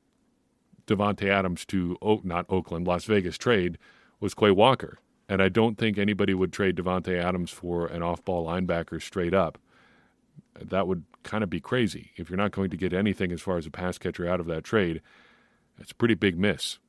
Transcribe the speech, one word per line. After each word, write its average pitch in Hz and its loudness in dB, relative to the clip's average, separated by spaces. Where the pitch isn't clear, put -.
Davante 101 2
Adams 95 2
to, 90 -2
O-, 107 2
not 87 -4
Oakland, 90 -2
Las 90 0
Vegas 95 0
trade 90 2
was 104 -4
Quay 107 6
Walker. 107 4
And 98 0
I 95 6
don't 110 2
think 110 0
anybody 101 2
would 92 0
trade 95 0
Davante 90 -2
Adams 90 -2
for 87 -4
an 85 -6
off-ball 85 -4
linebacker 85 -4
straight 87 -2
up. 90 2
That 92 -2
would 87 -2
kind 107 -2
of 92 -4
be 87 -4
crazy. - -2
If 87 -12
you're 92 -6
not 101 0
going 95 -2
to 85 -6
get 87 -2
anything 95 0
as 82 -8
far 90 -2
as 80 -4
a 78 -14
pass 90 -6
catcher 87 -4
out 90 0
of 85 -6
that 80 -6
trade, 87 0
that's - -20
a - -20
pretty 117 4
big 87 2
miss. 95 -2